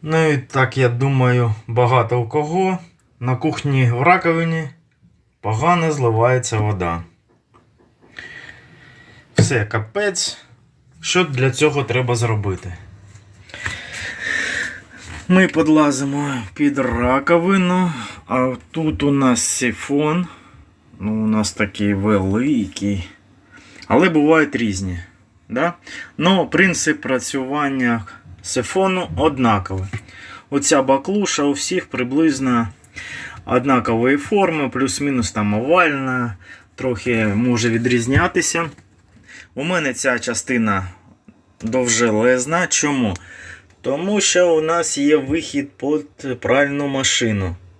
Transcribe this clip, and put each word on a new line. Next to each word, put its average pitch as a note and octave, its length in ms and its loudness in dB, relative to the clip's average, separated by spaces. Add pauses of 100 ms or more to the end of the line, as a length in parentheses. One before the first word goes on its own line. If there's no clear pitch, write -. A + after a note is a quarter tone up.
Ну D#3+ 280 2
і D3 80 2
так, C3 400 0
я B2+ 120 4
думаю, B2 640 2 (120)
багато A#2+ 540 2
у A2+ 60 -4
кого E3+ 500 0 (420)
на B2 160 0
кухні C3+ 560 2
в A#2+ 100 0
раковині E3 680 2 (720)
погано D#3 500 2
зливається B2 680 2
вода. F2+ 460 -2 (2250)
Все, A2+ 280 2
капець. F#3 720 -4 (640)
Що F3+ 220 0
для C3 280 0
цього C#3+ 320 2
треба A#2+ 320 0
зробити? G#2 580 -2 (2500)
Ми F#3 200 4
підлазимо C#3+ 840 2 (200)
під C#3+ 260 0
раковину, E3+ 1120 2 (340)
а B2+ 280 -2 (160)
тут D#3 320 -2
у C#3+ 80 2
нас C3 300 2
сифон. D3 840 -2 (720)
Ну, G#2+ 240 -2
у G#2+ 40 0
нас G#2+ 260 0
такий G#2 400 -2
великий. G2+ 1160 0 (760)
Але D#3+ 220 4
бувають D3+ 460 4
різні. F#2+ 440 -2 (500)
Да? D#3 240 -2 (440)
Но F3 300 2
принцип D#3+ 540 0
працювання C3 1000 -2 (380)
сифону F#3 760 -2
однаковий. G#2+ 720 0 (600)
Оця C#3+ 320 2
баклуша D3 640 0
у C#3+ 80 2
всіх F3+ 340 -4
приблизно B2+ 840 0 (800)
однакової B2 720 2
форми, D#3+ 520 0
плюс-мінус C3 600 -2
там G#2 220 0
овальна, C3 840 0 (380)
трохи A#2+ 520 -2
може A#2 420 0
відрізнятися. C3+ 1000 0 (840)
У C3+ 80 -8
мене D#3+ 300 0
ця B2 260 0
частина A2 680 -2 (720)
довжелезна. B2 1080 2
Чому? C3 480 0 (680)
Тому F3+ 400 -2
що F3+ 340 4
у D#3 60 2
нас E3 360 -2
є D3 200 4
вихід C#3+ 540 -4
під C#3+ 680 -6
пральну C#3+ 480 2
машину. A2 680 0 (240)